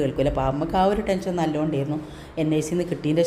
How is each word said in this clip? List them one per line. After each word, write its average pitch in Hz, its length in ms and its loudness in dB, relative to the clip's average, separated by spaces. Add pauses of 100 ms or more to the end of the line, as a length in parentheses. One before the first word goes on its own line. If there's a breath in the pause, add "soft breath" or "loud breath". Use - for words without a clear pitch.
കേൾക്കില്ല. 139 340 2
അപ്പോൾ 135 220 0
നമുക്ക് 165 260 -2
ആ - 20 6 (100)
ഒരു 208 160 0
ടെൻഷൻ 185 320 -2
നല്ലോണ്ടായിരുന്നു 151 580 0 (420 loud breath)
എൻ 156 160 2
ഐ - 100 2
സിന്ന് 175 220 -2
കിട്ടിയതിൻ്റെ 156 360 2